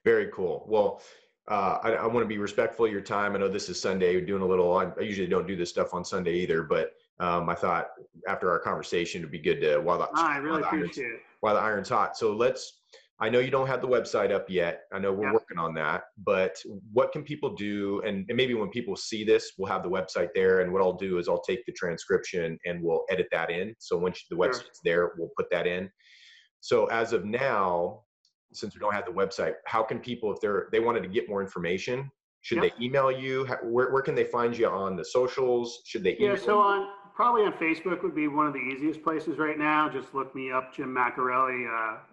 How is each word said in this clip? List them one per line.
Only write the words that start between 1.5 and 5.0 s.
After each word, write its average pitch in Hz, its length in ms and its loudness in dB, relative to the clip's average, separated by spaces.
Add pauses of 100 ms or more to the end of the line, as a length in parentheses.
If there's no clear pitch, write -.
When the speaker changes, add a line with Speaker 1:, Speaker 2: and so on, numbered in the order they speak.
Speaker 1:
I, 110 100 2
I 104 140 0
wanna 113 200 2
be 104 120 -4
respectful 110 480 0
of 110 60 2
your 98 80 -2
time. 101 340 -2
I 98 40 0
know 98 100 2
this 95 200 -4
is 90 120 -6
Sunday. 92 340 2
We're 90 120 0
doing 98 160 -2
a 92 40 0
little, 90 300 4
I, 92 220 2
I 95 40 -2